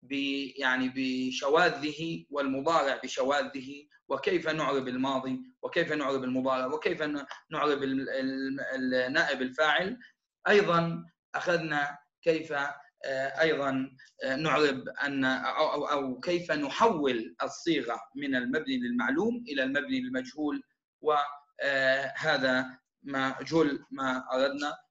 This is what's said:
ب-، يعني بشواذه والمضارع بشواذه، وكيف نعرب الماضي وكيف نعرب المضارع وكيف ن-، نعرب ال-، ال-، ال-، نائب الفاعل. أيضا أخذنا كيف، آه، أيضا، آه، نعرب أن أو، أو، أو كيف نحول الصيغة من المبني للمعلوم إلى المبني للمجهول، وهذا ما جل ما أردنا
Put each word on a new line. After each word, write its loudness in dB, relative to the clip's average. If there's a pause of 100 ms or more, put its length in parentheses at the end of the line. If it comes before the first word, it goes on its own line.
ب-، -4
يعني 0
بشواذه 0
والمضارع 0
بشواذه، -2 (220)
وكيف 0
نعرب 0
الماضي -2 (220)
وكيف 0
نعرب 0
المضارع 0
وكيف -2
ن-، -4 (240)
نعرب 2
ال-، -2
ال-، -4
ال-، 0
نائب 2
الفاعل. 0 (500)
أيضا 4 (300)
أخذنا 0 (240)
كيف، 0
آه، -4
أيضا، 2 (340)
آه، 0
نعرب 2 (200)
أن 0
أو، 2
أو، -2
أو -2
كيف -2
نحول 2
الصيغة -2 (160)
من -2
المبني 0
للمعلوم 0
إلى 0
المبني 0
للمجهول، -4 (380)
وهذا 0 (240)
ما -2
جل 2
ما -2
أردنا 0 (140)